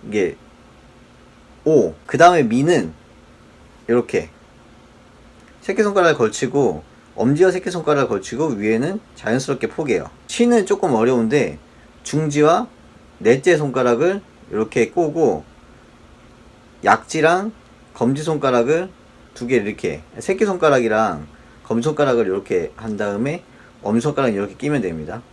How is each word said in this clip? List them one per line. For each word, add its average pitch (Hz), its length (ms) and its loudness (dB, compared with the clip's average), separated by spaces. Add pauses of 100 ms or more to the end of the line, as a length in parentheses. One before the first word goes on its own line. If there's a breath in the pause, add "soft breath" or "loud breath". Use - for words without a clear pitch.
이게 98 300 -2 (1300)
오. 123 280 4 (120)
그 - 120 -6
다음에 170 260 6
미는 120 500 0 (960)
이렇게 156 400 0 (1300)
새끼손가락을 196 540 2
걸치고 120 680 0 (320)
엄지와 151 360 4
새끼손가락을 160 580 -2
걸치고 117 380 -4
위에는 117 520 -2 (160)
자연스럽게 117 520 -4
포개요. 120 420 -4 (180)
치는 233 380 2
조금 190 280 0
어려운데 113 640 0 (460 loud breath)
중지와 156 640 0 (520)
넷째 139 360 4
손가락을 139 680 0 (300)
이렇게 110 380 -2
꼬고 147 560 0 (1400)
약지랑 160 680 0 (400)
검지손가락을 139 960 0 (460)
두 123 120 -10
개 131 80 0
이렇게, 98 460 -4 (180)
새끼손가락이랑 123 1040 0 (380 loud breath)
검지손가락을 123 640 0
이렇게 92 480 -4
한 107 220 -10
다음에 104 460 -4 (400 loud breath)
엄지손가락을 120 520 0
이렇게 101 200 -6
끼면 143 260 -4
됩니다. 85 400 -8 (120)